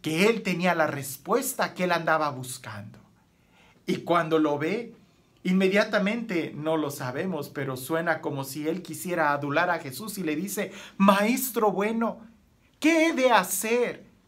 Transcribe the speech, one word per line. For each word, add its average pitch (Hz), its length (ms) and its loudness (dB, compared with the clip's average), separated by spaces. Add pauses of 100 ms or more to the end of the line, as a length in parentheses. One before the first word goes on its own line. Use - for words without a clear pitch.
que 160 260 2
él 226 160 2
tenía 175 320 0
la 156 120 4
respuesta 175 880 -2
que 185 100 -2
él 180 80 0
andaba 160 380 2
buscando. 120 680 -12 (880)
Y - 120 -2
cuando 160 400 2
lo 147 200 2
ve, 202 380 -4 (480)
inmediatamente, 190 1120 2
no 156 220 0
lo 147 120 0
sabemos, 143 600 -6
pero 135 260 -6
suena 160 460 -2
como 143 200 -4
si 147 240 -6
él 175 140 -2
quisiera 165 520 -2
adular 147 360 0
a 170 120 0
Jesús 165 360 -10
y 190 60 -6
le 156 120 -2
dice: 185 380 -6 (240)
"Maestro 208 760 4
bueno, 214 480 -2 (600)
¿qué 320 280 4
he 320 40 2
de 254 200 4
hacer 220 760 0 (220)